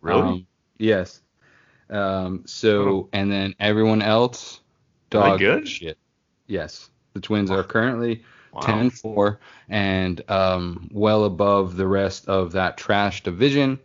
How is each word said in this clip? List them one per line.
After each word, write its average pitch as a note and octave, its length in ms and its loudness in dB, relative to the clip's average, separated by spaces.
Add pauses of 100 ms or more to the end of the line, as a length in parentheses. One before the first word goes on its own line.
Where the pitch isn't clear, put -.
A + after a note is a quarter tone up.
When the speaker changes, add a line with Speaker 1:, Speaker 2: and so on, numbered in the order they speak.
Speaker 1:
Oh, - 20 -8
really? F#2 260 2
Speaker 2:
Um, F#2 140 -8 (320)
yes. G#2+ 440 -2 (680)
Um, F#2+ 560 -4
so, G#2 340 2
Speaker 1:
Oh. G2 320 0
Speaker 2:
and G2+ 200 0
then G2 280 -4
everyone G#2+ 420 2
else, A2+ 580 0 (540)
Speaker 1:
Are G#2 80 6
they G2 80 6
Speaker 2:
dog G2 80 2
Speaker 1:
good? C#3+ 300 2
Speaker 2:
shit. D#2+ 300 -10 (480)
Yes. - 440 -8 (240)
The G2 60 -10
Twins G2+ 300 0
are F#2+ 120 0
Speaker 1:
Wow. F2+ 60 -6
Speaker 2:
currently A#2 540 -2 (300)
Speaker 1:
Wow. - 120 -14
Speaker 2:
ten A2 260 2
four G#2+ 500 -2 (280)
and, F#2+ 600 -2
um, F2+ 640 0
well G#2+ 320 2
above G2 520 0
the F#2+ 100 -2
rest G2 420 -2
of F#2+ 240 -2
that F2+ 240 -2
trash G2+ 460 -2
division. C3+ 640 0